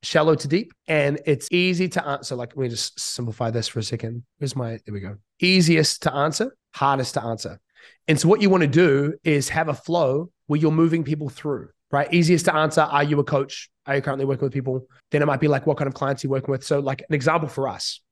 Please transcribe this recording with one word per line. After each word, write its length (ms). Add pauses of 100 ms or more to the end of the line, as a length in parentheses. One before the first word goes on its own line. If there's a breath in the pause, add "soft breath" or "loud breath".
Shallow 340
to 120
deep. 240 (140)
And 400
it's 240
easy 380
to 180
answer. 300
Like, 200
let 60
me 60
just 320
simplify 500
this 180
for 120
a 20
second. 420 (140)
Where's 160
my, 320
there 80
we 60
go. 160 (240)
Easiest 640
to 120
answer, 420 (180)
hardest 400
to 80
answer. 380 (460 soft breath)
And 120
so 100
what 120
you 100
wanna 160
do 480 (100)
is 240
have 200
a 60
flow 560 (160)
where 140
you're 100
moving 340
people 240
through, 400 (220)
right? 220
Easiest 340
to 80
answer, 280
are 220
you 140
a 60
coach? 460 (160)
Are 100
you 60
currently 220
working 200
with 80
people? 340 (240 soft breath)
Then 120
it 40
might 140
be 80
like, 180
what 120
kind 100
of 60
clients 280
are 40
you 40
working 200
with? 120
So, 160
like, 300
an 60
example 340
for 200
us 320 (120)